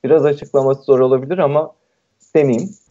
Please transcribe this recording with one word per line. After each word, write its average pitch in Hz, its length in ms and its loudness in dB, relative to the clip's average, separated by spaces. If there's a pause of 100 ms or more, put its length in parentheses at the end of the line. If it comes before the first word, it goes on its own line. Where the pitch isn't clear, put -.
Biraz 143 220 2
açıklaması 139 580 -2
zor 135 160 2
olabilir 131 380 0
ama 156 340 -2 (640)
deneyim. 143 340 0 (220)